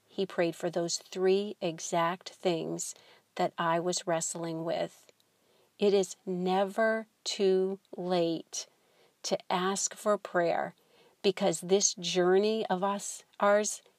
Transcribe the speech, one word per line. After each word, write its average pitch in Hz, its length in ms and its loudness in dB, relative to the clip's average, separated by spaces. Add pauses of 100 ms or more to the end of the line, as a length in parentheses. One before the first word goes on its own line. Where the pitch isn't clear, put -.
He 196 200 -4
prayed 170 280 0
for - 140 -6
those 170 300 -2
three 190 640 0
exact 165 680 -2
things 165 640 -4 (420)
that 180 200 0
I 170 240 0
was 175 260 -2
wrestling 165 560 -4
with. 170 480 -6 (680)
It 202 160 4
is 196 220 0 (100)
never 196 800 0 (180)
too 190 540 2 (180)
late 175 720 -2 (560)
to - 160 -2 (120)
ask 190 440 -2
for 208 240 0
prayer, 175 560 0 (480)
because 190 380 2
this 190 340 2
journey 185 720 2
of 185 180 -2
us, 202 400 -6 (160)
ours, 208 400 2 (180)